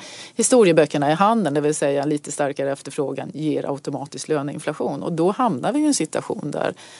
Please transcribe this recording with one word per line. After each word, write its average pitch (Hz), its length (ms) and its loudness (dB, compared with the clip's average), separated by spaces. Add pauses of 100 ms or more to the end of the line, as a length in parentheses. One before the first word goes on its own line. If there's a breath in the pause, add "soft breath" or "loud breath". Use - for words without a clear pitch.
(360 loud breath)
historieböckerna 165 760 6
i 156 40 4
handen, 196 400 2
det 151 60 2
vill 147 140 2
säga 143 300 0
lite 147 280 -2
starkare 139 400 -2
efterfrågan 139 600 -6
ger 139 360 -2
automatiskt 139 580 -8
löneinflation. 147 760 -4
Och 170 100 -4
då 165 180 2
hamnar 202 420 0
vi 294 80 0
i 302 60 2
en 294 80 4
situation - 560 -4
där, - 240 -2 (260 loud breath)